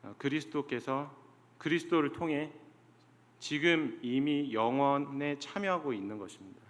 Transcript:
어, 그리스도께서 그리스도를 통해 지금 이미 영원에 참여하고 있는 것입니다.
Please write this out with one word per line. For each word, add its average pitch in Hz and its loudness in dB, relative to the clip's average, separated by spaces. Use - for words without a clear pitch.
어, 104 -14
그리스도께서 139 -2
그리스도를 160 2
통해 151 -2
지금 151 2
이미 135 0
영원에 139 2
참여하고 180 -2
있는 101 -4
것입니다. 95 -14